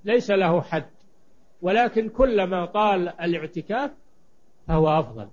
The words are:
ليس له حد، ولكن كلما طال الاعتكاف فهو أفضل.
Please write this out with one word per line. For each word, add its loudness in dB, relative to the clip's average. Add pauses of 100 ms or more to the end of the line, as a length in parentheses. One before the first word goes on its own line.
ليس 0
له 2
حد، -6 (720)
ولكن 0
كلما 0
طال 0
الاعتكاف -6 (800)
فهو 4
أفضل. -2